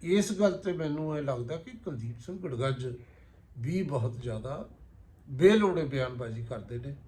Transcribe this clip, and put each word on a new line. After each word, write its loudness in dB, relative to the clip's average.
ਇਸ 2
ਗੱਲ 6
'ਤੇ -2
ਮੈਨੂੰ -2
ਇਹ -2
ਲੱਗਦਾ -2
ਕਿ -14
ਕੁਲਦੀਪ -8
ਸਿੰਘ -10
ਗੜਗੱਜ -2
ਵੀ 0
ਬਹੁਤ -2
ਜ਼ਿਆਦਾ -6
ਬੇਲੋੜੇ 6
ਬਿਆਨਬਾਜ਼ੀ -4
ਕਰਦੇ -8
ਨੇ। -8